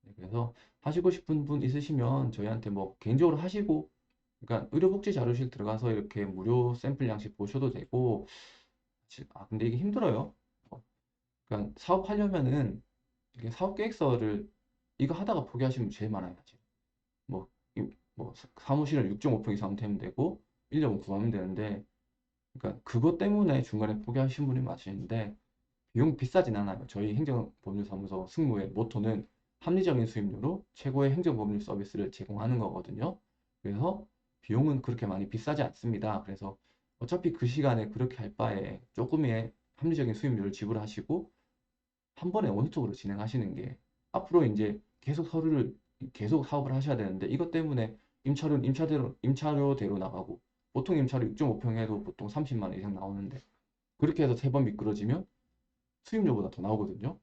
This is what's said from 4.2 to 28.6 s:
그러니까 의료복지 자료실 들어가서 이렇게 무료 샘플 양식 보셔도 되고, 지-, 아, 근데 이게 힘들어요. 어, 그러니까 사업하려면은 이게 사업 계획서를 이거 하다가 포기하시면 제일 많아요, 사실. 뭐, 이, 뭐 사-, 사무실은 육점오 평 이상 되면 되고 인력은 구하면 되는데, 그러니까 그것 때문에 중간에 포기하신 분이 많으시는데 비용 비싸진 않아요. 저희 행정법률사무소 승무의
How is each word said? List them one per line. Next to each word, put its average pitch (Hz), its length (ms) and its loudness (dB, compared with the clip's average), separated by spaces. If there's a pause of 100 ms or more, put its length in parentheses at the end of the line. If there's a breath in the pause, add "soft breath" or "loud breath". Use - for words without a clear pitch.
그러니까 113 320 -4
의료복지 190 420 4
자료실 123 380 0
들어가서 110 400 -2
이렇게 104 340 -2
무료 117 500 2
샘플 135 340 -2
양식 104 280 -6
보셔도 123 340 -2
되고, 110 560 0 (800 loud breath)
지-, - 180 -16 (100)
아, - 120 -18
근데 110 200 -2
이게 120 100 -2
힘들어요. 202 560 0 (380)
어, - 120 -18 (640)
그러니까 104 300 -4
사업하려면은 190 1040 2 (540)
이게 117 140 -8
사업 196 240 -4
계획서를 117 760 0 (480)
이거 139 180 2
하다가 202 300 0
포기하시면 127 460 0
제일 107 200 -4
많아요, 90 240 -6
사실. - 220 -20 (680)
뭐, - 220 -8 (260)
이, - 120 -2 (280)
뭐 - 200 -10
사-, - 120 -20 (100)
사무실은 139 540 2
육점오 107 320 0
평 104 100 0
이상 101 220 -2
되면 104 220 -2
되고 - 440 -2 (300)
인력은 139 300 2
구하면 101 300 0
되는데, 101 520 -4 (680)
그러니까 - 300 -6
그것 156 340 4
때문에 190 460 4
중간에 107 380 -2
포기하신 131 460 0
분이 127 140 0
많으시는데 104 720 -6 (580)
비용 139 220 4
비싸진 127 400 2
않아요. 101 320 -2
저희 104 280 -2
행정법률사무소 101 1120 -4
승무의 110 420 0